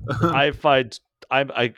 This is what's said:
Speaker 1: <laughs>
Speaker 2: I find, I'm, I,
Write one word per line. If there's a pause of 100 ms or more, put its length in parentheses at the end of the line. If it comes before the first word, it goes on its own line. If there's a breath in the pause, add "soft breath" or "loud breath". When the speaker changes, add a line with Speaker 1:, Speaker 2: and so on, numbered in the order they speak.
Speaker 1:
<laughs>
Speaker 2:
I
find, (320)
I'm,
I,